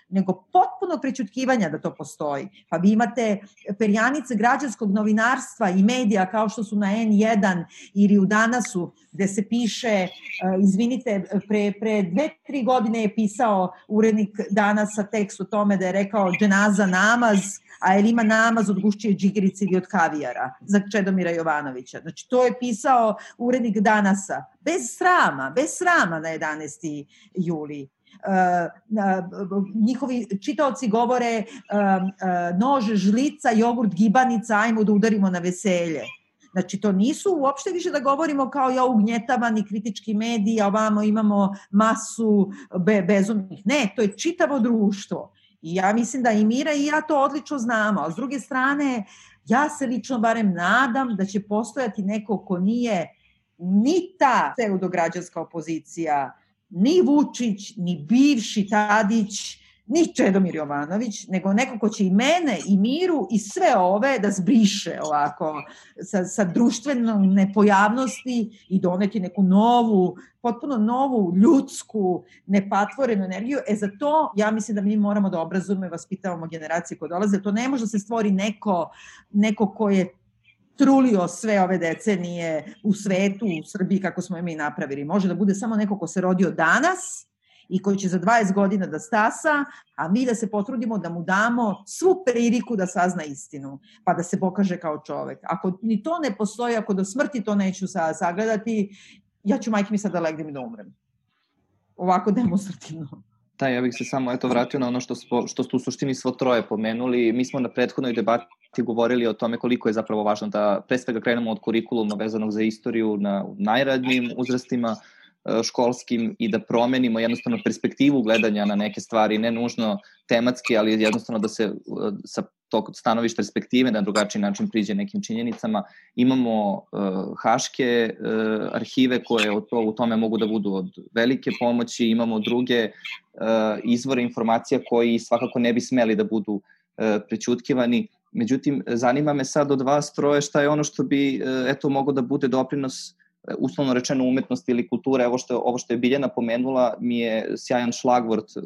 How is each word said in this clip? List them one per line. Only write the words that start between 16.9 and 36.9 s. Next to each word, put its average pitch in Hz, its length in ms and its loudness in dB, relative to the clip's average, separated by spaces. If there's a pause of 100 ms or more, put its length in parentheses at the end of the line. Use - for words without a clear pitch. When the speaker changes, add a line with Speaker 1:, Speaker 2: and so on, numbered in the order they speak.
Speaker 1:
a 185 140 4
jel 202 120 6
ima 233 160 4
namaz 226 480 4
od 185 100 0
guščije 202 340 0
džigerice 190 500 0
ili 185 120 2
od 180 100 -2
kavijara 147 720 -2
za 202 200 2 (120)
Čedomira 190 380 0
Jovanovića? 147 680 -4
Znači, - 280 -16
to 254 160 4
je 247 160 0
pisao 240 560 2 (220)
urednik 240 400 0
Danasa, 202 640 2 (160)
bez 302 380 -4
srama, 185 580 2
bez 302 140 0
srama 277 500 0
na 160 80 -6
jedanaesti 151 800 -8 (280)
juli. 151 480 -4
E, 135 60 -14 (1000)
na, 190 400 0 (460)
njihovi 247 520 0 (140)
čitaoci 269 480 -2
govore, 240 380 2
e, 226 180 -2
e, - 20 -8 (1120)
„Nož, 262 240 2 (100)
žlica, 233 560 2
jogurt, 226 440 2
gibanica, 226 640 2
ajmo 220 260 2
da 214 80 4
udarimo 208 380 4
na 180 80 -2
veselje.” 175 640 -2 (500)
Znači, 190 280 -12
to 208 120 0